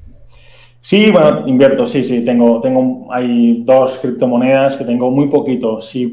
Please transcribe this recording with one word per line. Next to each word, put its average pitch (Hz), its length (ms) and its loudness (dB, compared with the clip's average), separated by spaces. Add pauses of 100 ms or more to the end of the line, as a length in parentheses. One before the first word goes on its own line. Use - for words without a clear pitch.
(840)
Sí, 208 280 2
bueno, 165 360 2
invierto, 127 380 2
sí, 123 180 -2
sí, 123 200 -2
tengo, 120 360 2
tengo, 127 540 -2
hay 120 500 0
dos 131 380 2
criptomonedas 131 760 0
que - 60 -8
tengo 123 280 -2
muy 143 160 0
poquito. 120 520 -2
Si 123 340 -6